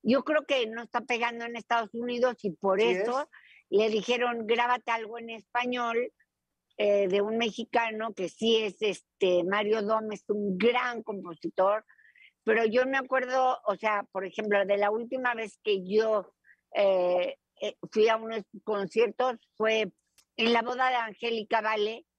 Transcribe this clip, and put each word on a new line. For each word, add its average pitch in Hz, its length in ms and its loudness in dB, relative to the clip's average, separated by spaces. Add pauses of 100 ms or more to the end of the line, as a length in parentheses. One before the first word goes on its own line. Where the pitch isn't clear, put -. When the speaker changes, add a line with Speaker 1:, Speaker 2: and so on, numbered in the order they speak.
Speaker 1:
Yo 247 220 2
creo 302 220 0
que 262 220 0
no 226 160 -10
está 233 180 -4
pegando 233 440 -4
en 233 100 -10
Estados 233 380 -2
Unidos 240 500 0
y 202 80 -2
por 190 300 0
Speaker 2:
Sí 233 60 4
Speaker 1:
eso 240 340 0
Speaker 2:
es. 302 60 -8 (420)
Speaker 1:
le 220 200 4
dijeron, 233 580 0
"Grábate 240 440 0
algo 226 280 -4
en 233 100 -14
español", 240 840 -4 (680)
eh, 202 300 4
de 196 140 2
un 220 160 -2
mexicano 226 760 -2
que 185 160 -6
sí 226 340 2
es, 208 180 -6
este, 185 640 0
Mario 208 380 0
Dom, 220 300 -2
es 202 180 -12
un 202 280 -2
gran 240 460 0
compositor, 190 840 -2 (580)
pero 220 220 2
yo 240 200 2
me 269 120 -2
acuerdo, 254 680 0
o 208 100 0
sea, 208 360 -2
por 196 140 -6
ejemplo, 202 400 0
de 202 120 2
la 202 140 2
última 240 440 -2
vez 226 280 -10
que 196 200 0
yo, 214 500 0 (420)
eh, 180 600 2 (260)
eh, 214 140 -6 (160)
fui 220 180 4
a 220 80 2
unos 220 260 -8 (200)
conciertos 220 720 0 (180)
fue 220 360 0 (460)
en 226 160 2
la 233 80 4
boda 247 280 0
de 254 80 0
Angélica 226 640 -2
Vale 220 440 -2 (140)